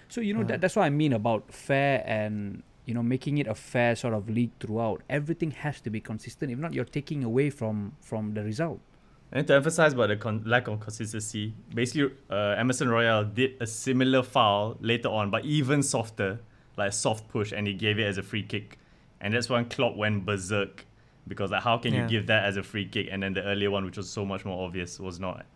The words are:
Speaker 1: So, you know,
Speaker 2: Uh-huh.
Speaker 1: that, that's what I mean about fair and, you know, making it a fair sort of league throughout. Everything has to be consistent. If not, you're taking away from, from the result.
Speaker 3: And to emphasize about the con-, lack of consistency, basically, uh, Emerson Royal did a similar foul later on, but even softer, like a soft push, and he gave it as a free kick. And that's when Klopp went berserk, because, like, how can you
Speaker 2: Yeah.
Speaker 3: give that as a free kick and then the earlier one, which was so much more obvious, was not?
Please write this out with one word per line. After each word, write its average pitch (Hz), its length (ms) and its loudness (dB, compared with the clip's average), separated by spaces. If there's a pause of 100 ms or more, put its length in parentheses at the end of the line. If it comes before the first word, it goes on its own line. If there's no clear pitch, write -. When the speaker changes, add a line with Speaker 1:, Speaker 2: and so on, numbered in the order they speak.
Speaker 1:
So, 233 120 -6
you 208 140 0
know, 226 60 0
Speaker 2:
Uh-huh. 196 80 0
Speaker 1:
that, - 140 0
that's 185 120 2
what 208 80 4
I 151 80 4
mean 147 220 4
about 110 400 0
fair 139 520 2
and, 107 600 -4 (200)
you 117 100 -4
know, 117 100 0
making 131 340 0
it 143 80 0
a - 80 -2
fair 120 400 2
sort 113 200 -2
of 104 140 -2
league 113 300 2
throughout. 107 500 -2
Everything 151 440 -2
has - 300 -6
to 117 80 -6
be 107 100 -4
consistent. 117 500 -8
If 120 80 -4
not, 139 160 -6
you're 127 100 0
taking 143 380 -4
away 127 280 2
from, 107 500 -4
from 107 340 -4
the 107 80 -4
result. 117 380 -4 (500)
Speaker 3:
And 139 160 0
to 143 80 6
emphasize 156 380 4
about 117 160 4
the 104 80 2
con-, 110 280 -2
lack 120 220 2
of 110 140 -4
consistency, 107 720 -6 (180)
basically, 127 380 0 (180)
uh, 101 300 2
Emerson 127 300 2
Royal 113 360 6
did 120 360 0
a 113 80 -4
similar 131 560 2
foul 110 560 2
later 117 300 0
on, 104 200 0
but 110 140 0
even 143 400 2
softer, 110 560 -2 (360)
like 101 120 0
a 101 40 -4
soft 110 360 -2
push, 104 240 -2
and 104 160 -2
he 101 60 -2
gave 107 260 2
it 110 40 2
as 98 140 0
a 92 60 -6
free 107 180 -4
kick. - 380 -8 (400)
And 104 140 -2
that's 120 160 0
when 117 160 2
Klopp 123 300 0
went 104 280 0
berserk, 98 600 -2 (400)
because, 98 240 -4
like, 98 140 0
how 117 120 4
can 117 160 0
you 127 100 2
Speaker 2:
Yeah. 117 40 0
Speaker 3:
give 110 220 0
that 107 180 4
as 98 100 0
a 95 60 -4
free 101 240 -4
kick 98 240 -4
and 98 120 -4
then 98 120 -2
the 95 80 -2
earlier 101 280 0
one, 98 140 0
which 90 140 -8
was 87 100 -8
so 101 160 -4
much 98 220 -6
more 92 180 -4
obvious, 90 340 -8
was 92 220 -8
not? 90 240 -6 (120)